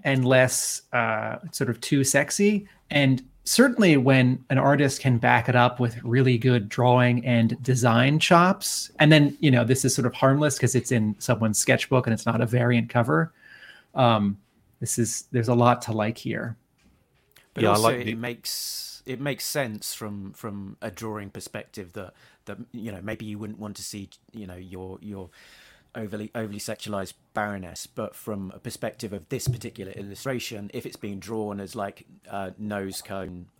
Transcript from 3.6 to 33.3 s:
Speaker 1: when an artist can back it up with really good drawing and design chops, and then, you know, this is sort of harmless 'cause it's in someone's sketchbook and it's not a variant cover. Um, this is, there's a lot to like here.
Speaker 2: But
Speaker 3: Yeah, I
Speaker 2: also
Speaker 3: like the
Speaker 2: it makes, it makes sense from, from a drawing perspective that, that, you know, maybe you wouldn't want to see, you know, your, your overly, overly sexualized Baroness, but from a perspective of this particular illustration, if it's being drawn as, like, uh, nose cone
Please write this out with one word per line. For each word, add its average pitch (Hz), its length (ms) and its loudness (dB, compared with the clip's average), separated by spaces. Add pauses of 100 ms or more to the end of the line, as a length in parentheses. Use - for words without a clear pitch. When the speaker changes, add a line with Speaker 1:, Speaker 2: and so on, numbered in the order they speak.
Speaker 1:
when 127 520 4
an 131 80 2
artist 139 440 2
can 127 160 2
back 120 320 2
it 123 80 4
up 123 220 4
with 117 240 -2
really 127 340 2
good 117 320 2
drawing 123 560 4
and 117 360 2
design 123 580 2
chops, - 800 2
and 156 120 8
then, 147 300 6
you 147 100 6
know, 120 140 6
this 131 180 2
is 131 100 2
sort 123 120 0
of 120 80 -2
harmless 139 440 4
'cause - 180 0
it's 120 160 0
in 110 280 0
someone's 107 380 0
sketchbook 127 500 2
and 113 60 2
it's 107 120 -4
not 117 140 0
a 120 60 2
variant 120 440 2
cover. 151 440 0 (600)
Um, 107 440 2 (420)
this - 180 -6
is, - 340 -2
there's 117 180 0
a 123 60 4
lot 120 280 6
to - 80 -6
like 107 260 -2
here. 113 380 -8 (1000)
Speaker 2:
But 120 100 -2
Speaker 3:
Yeah, 107 60 6
I 101 40 6
Speaker 2:
also 107 160 2
Speaker 3:
like 120 160 -2
the 107 60 -4
Speaker 2:
it 113 60 -6
makes, - 880 -10
it 127 140 -8
makes 139 240 -6
sense 113 500 -6
from, 101 400 -10
from 101 480 -12
a 110 100 -10
drawing 107 380 -10
perspective 95 640 -14
that, 95 200 -14 (320)
that, 101 120 -12 (140)
you 113 200 -12
know, 92 100 -14
maybe 107 240 -10
you 104 140 -10
wouldn't 107 200 -12
want 104 180 -12
to 95 60 -14
see, 98 260 -12 (220)
you 107 160 -14
know, 90 80 -16
your, 92 460 -14
your 95 280 -14 (680)
overly, 107 400 -10
overly 107 240 -8
sexualized 101 540 -8 (200)
Baroness, 98 540 -6
but - 280 -10
from 98 400 -8
a - 40 -20
perspective 113 520 -10
of 98 180 -12
this 123 180 -6
particular 110 460 -8
illustration, 104 800 -10
if 120 120 -10
it's - 100 -14
being 101 240 -10
drawn 104 400 -6
as, 98 160 -12
like, 101 300 -10 (240)
uh, 98 300 -8
nose 101 420 -6
cone 90 460 -12 (120)